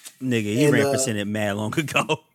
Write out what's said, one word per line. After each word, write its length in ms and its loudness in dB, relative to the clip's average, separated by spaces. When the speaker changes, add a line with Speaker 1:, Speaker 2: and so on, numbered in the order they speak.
Speaker 1:
Nigga, 220 0
he 200 2
Speaker 2:
And, 80 6
Speaker 1:
ran 120 4
for 100 0
Speaker 2:
uh, 40 0
Speaker 1:
Senate 280 -2
mad 300 -2
long 180 -4
<laughs> 40 -2
ago. 420 -2